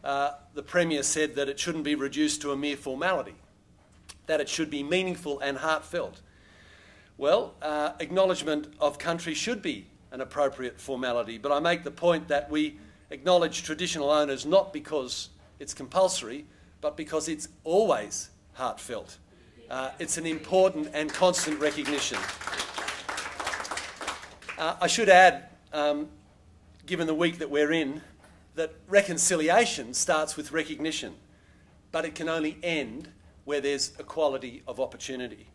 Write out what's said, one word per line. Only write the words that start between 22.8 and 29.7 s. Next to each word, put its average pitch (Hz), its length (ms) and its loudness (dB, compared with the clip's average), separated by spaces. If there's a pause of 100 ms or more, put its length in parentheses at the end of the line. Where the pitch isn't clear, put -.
Uh, 160 240 -2
I 175 40 2
should 214 220 4
add, 180 400 10 (240)
um, 147 380 0 (720)
given 170 220 -2
the 156 80 0
week 170 240 0
that 151 100 -6
we're 147 240 2
in, 156 300 0 (520)
that 160 200 -4 (140)
reconciliation 175 1040 4